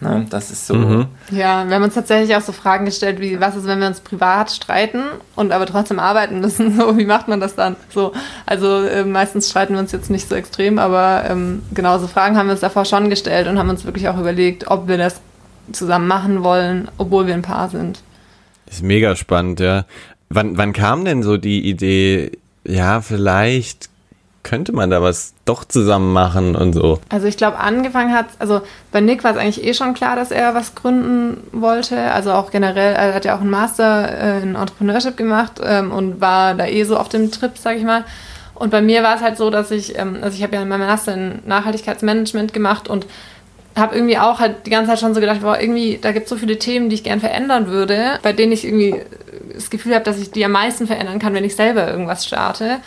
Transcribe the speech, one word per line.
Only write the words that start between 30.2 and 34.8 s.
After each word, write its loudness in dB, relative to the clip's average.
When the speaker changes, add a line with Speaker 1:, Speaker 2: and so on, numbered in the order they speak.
Speaker 3:
er 2
was -4
gründen 0
wollte. 0
Also 0
auch 0
generell, 2
er 2
hat -2
ja 0
auch -8
einen 0
Master, 2
äh, -2
in -4
Entrepreneurship -2